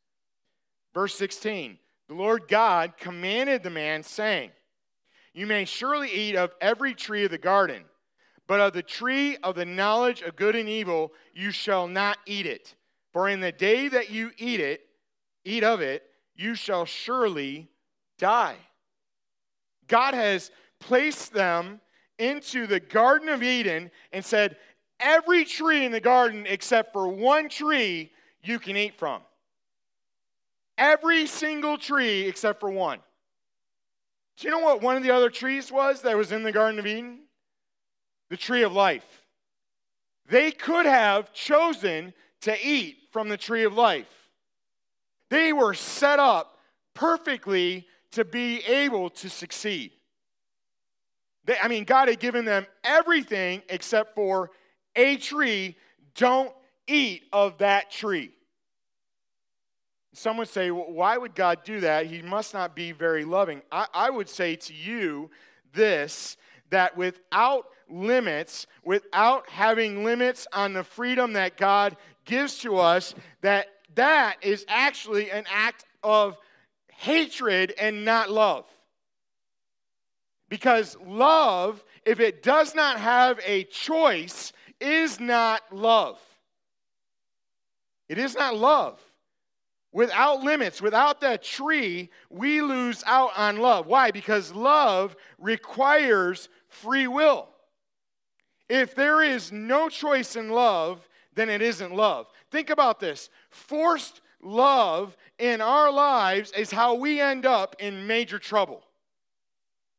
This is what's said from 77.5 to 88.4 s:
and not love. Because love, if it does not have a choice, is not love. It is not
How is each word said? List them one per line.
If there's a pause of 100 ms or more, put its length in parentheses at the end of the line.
and
not
love. (1800)
Because
love, (220)
if
it
does
not
have
a
choice, (260)
is
not (100)
love. (1900)
It
is
not